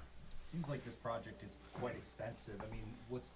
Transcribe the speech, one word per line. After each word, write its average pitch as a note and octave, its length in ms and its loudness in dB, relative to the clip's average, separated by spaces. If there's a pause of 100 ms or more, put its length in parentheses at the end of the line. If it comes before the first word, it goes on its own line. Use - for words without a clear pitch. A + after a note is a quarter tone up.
(500)
Seems D#3+ 180 4
like B2 160 4
this A#2 100 -2
project G#2+ 480 0
is G#2 160 -4 (160)
quite A#2+ 220 4
extensive. - 640 -2
I G#2+ 120 0
mean, A2 120 0 (240)
what's, B2 280 0